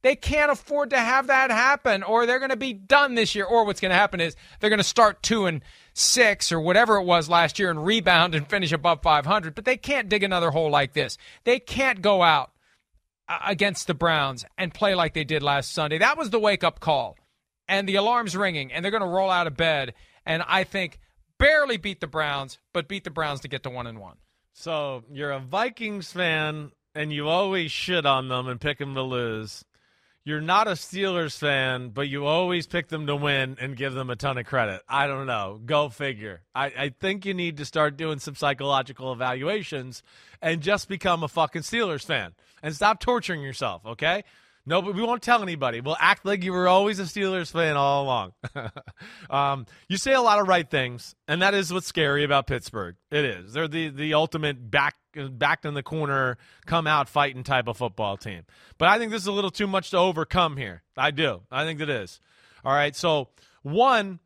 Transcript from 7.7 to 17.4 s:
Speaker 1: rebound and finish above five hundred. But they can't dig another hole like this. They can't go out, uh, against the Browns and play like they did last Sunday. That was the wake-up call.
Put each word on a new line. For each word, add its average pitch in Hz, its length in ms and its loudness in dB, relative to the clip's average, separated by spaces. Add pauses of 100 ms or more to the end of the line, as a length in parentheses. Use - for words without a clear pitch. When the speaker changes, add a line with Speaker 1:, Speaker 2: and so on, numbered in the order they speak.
Speaker 1:
rebound 180 480 4
and 147 160 -2
finish 185 220 0
above 165 320 2
five 147 240 4
hundred. 170 260 0
But 214 120 -12
they 262 120 2
can't 254 320 -4
dig 208 140 2
another 175 260 2
hole 151 220 2
like 143 220 2
this. 135 260 -4 (240)
They 247 160 2
can't 247 420 -2
go 190 220 4
out, 151 260 4 (800)
uh, 170 160 -4
against 196 400 -2
the 175 80 -2
Browns 143 500 0 (140)
and 180 160 -6
play 196 220 2
like 165 180 0
they 156 100 -2
did 147 200 -2
last 143 280 0
Sunday. 156 280 -2
That 269 180 4
was 254 140 -4
the 226 80 2
wake-up 196 400 2
call. 127 360 -2 (520)